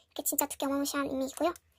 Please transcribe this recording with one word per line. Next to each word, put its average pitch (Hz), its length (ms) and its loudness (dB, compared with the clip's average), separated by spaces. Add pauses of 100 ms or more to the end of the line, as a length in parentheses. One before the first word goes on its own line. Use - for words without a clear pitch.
(100)
이게 - 120 -8
진짜 285 240 4
두께 - 200 -6
어마무시한 285 440 0
인미기고요. 269 420 0 (260)